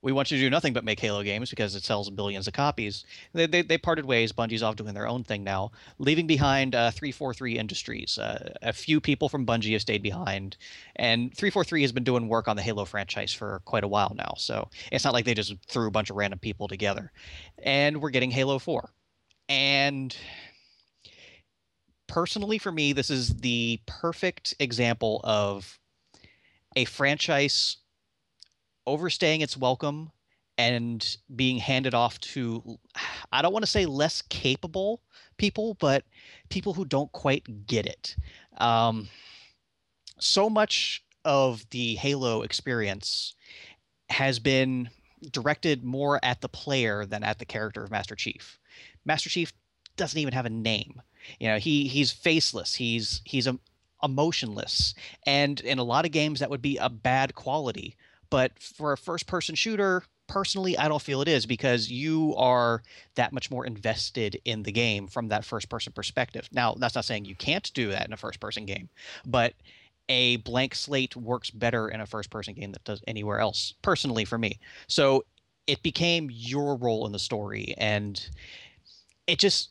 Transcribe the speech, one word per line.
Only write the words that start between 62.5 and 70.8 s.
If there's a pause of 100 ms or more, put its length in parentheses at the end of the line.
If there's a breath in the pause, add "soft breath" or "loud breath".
that
much
more
invested
in
the
game
from
that
first-person
perspective.
Now,
that's
not
saying
you
can't
do
that
in
a
first-person
game, (380 loud breath)
but (560 loud breath)
a
blank
slate